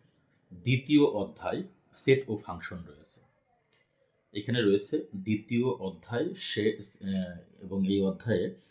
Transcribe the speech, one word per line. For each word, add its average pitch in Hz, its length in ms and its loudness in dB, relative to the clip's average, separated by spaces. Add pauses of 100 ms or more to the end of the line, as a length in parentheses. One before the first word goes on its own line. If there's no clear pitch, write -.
(540)
দ্বিতীয় 131 500 4
অধ্যায় 95 600 -2 (280)
সেট - 380 2
ও 107 80 -4
ফাংশন 87 500 -12
রয়েছে। - 340 -20 (1120)
এখানে 117 280 -2
রয়েছে 101 440 2 (100)
দ্বিতীয় 110 500 0
অধ্যায় 113 680 -4
সে-, 107 480 -2
আহ, 95 580 -4 (200)
এবং 95 280 -2
এই 98 140 4
অধ্যায়ে, 95 540 0 (160)